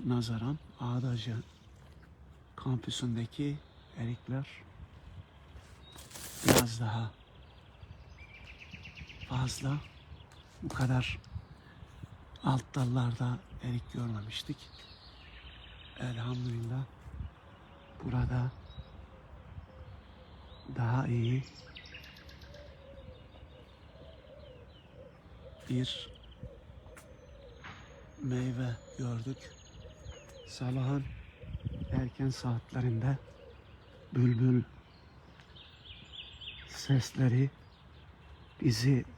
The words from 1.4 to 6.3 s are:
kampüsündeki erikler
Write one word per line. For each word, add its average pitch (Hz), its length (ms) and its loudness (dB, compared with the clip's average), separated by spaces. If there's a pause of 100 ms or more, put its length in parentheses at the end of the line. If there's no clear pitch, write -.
kampüsündeki 127 1000 0 (420)
erikler 131 480 0 (2000)